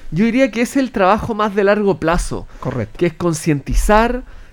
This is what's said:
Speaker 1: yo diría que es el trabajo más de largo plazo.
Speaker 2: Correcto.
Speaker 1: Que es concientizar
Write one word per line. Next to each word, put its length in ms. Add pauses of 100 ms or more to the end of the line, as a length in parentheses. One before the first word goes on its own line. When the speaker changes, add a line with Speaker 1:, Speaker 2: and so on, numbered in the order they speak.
(120)
Speaker 1:
yo 140
diría 260
que 100
es 140
el 160
trabajo 420
más 220
de 80
largo 340
plazo. 500 (120)
Speaker 2:
Correcto. 400
Speaker 1:
Que 80
es 60
concientizar 1120 (280)